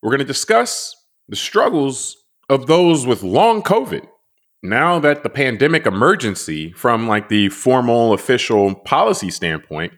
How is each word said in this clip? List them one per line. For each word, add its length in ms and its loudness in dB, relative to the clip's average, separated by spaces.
we're 80 -2
gonna 140 0
discuss 680 -2
the 80 -12
struggles 800 -2
of 180 0
those 400 4
with 160 0
long 400 2
covid, 460 -2
now 380 0
that 240 2
the 80 -6
pandemic 560 0
emergency 880 -2
from, 340 -2
like, 220 0
the 220 2
formal 600 2
official 640 2
policy 560 -2
standpoint 680 -6